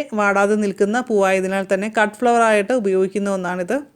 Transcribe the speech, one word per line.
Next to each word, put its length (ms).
വാടാതെ 440
നിൽക്കുന്ന 340
പൂവായതിനാൽ 540
തന്നെ 140
കട്ട് 200
ഫ്ലവർ 300
ആയിട്ട് 320
ഉപയോഗിക്കുന്ന 560
ഒന്നാണിത്. 400